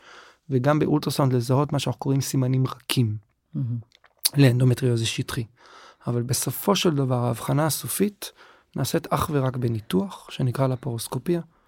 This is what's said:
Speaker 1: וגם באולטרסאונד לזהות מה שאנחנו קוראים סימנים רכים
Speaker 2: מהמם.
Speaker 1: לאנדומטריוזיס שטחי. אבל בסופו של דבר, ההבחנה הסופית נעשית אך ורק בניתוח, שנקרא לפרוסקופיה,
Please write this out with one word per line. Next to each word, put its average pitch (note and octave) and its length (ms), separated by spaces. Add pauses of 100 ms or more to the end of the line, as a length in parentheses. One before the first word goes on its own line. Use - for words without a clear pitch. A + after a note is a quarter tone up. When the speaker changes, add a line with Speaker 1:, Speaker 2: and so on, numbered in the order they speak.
(500)
Speaker 1:
וגם C#3 300
באולטרסאונד D3 540
לזהות C3 400
מה C#3+ 60
שאנחנו - 200
קוראים C#3 220
סימנים C3 460
רכים A2 500 (360)
Speaker 2:
מהמם. B2 240 (600)
Speaker 1:
לאנדומטריוזיס B2 680
שטחי. - 360 (640)
אבל A#2+ 140
בסופו B2+ 540
של F3+ 200
דבר, C3 200
ההבחנה B2 500
הסופית - 680 (440)
נעשית D#3 380
אך C#3+ 200
ורק C3 240
בניתוח, B2 720
שנקרא C3+ 360
לפרוסקופיה, C3 760 (260)